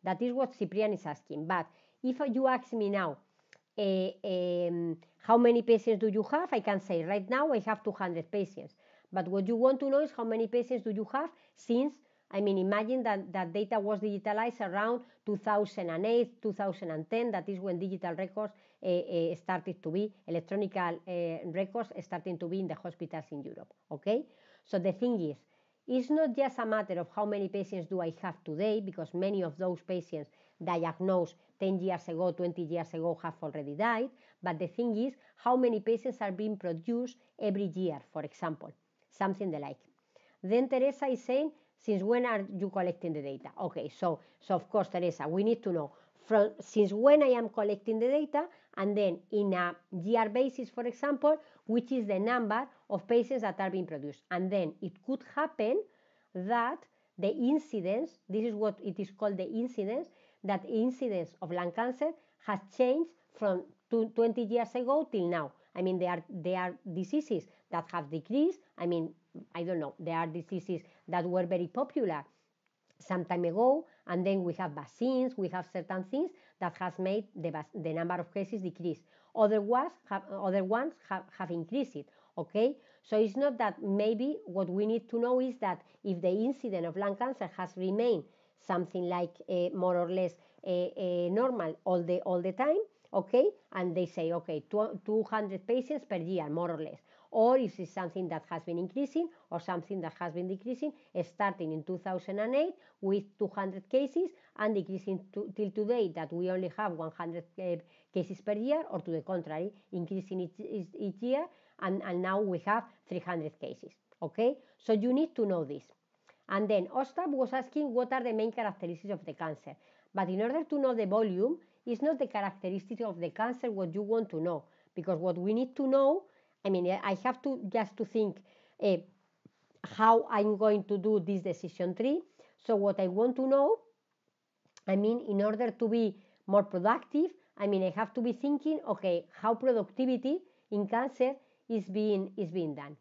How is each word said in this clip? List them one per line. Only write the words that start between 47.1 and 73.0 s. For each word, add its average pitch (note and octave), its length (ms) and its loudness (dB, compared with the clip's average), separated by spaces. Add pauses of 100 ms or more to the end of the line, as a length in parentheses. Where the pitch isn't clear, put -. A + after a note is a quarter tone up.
I C#4 60 6
am A#3 200 4
collecting G#3 520 0
the A#3 80 2
data, D4 380 2 (300)
and G3 200 0
then F#3+ 240 2 (100)
in G3+ 240 2
a F3 200 0 (280)
year A3 260 4
basis, B3+ 400 0
for A#3+ 160 -8
example, C#4+ 540 2 (280)
which A#3+ 260 0
is A#3+ 140 0
the G3 120 0
number A#3 480 2 (240)
of F#3+ 180 -4
patients A#3+ 320 4
that G#3 180 -2
are F#3+ 120 0
being F#3 160 -2
produced. C#3+ 440 -10
And F3+ 200 -2
then F3+ 320 0
it F#3 100 -6 (120)
could C4+ 180 -4 (120)
happen D4+ 480 0 (520)
that A#3 440 -2 (400)
the F#3+ 100 0
incidence, A#3+ 920 0 (100)
this G#3+ 160 0
is A#3 100 -2
what G#3 300 0
it G3 160 -6
is G3 100 -6
called, G3+ 280 -2
the F#3 100 -4
incidence, A#3 600 -2 (360)
that F#3+ 240 -2
incidence A3+ 600 0 (100)
of E3 100 -8
lung F3 220 -2
cancer B3+ 380 0 (360)
has G3+ 140 -2 (160)
changed C#4 320 4 (240)
from F#3+ 300 0 (280)
tw-, A3+ 240 2
twenty A3+ 280 2
years A3+ 320 0
ago C#4 360 2
till F3+ 180 0
now. D#3+ 240 -2 (220)
I F3+ 80 -2
mean, F#3 160 2
there F3 120 0
are, E3+ 180 -4
there F3+ 320 -2
are F#3 140 -4 (180)
diseases F#3+ 560 -2 (220)
that E3 220 -4
have D3+ 180 -6
decreased. C4 500 0 (180)
I F3 80 -2
mean, E3+ 240 0 (440)
I E3+ 100 -6
don't F3 160 -2
know, C#3+ 180 -6
there E3 180 -4
are E3 100 0
diseases E3+ 560 -6 (260)
that F3 160 0
were F3+ 220 2
very F3 220 0
popular G#3+ 560 -2 (720)
some F3+ 260 -2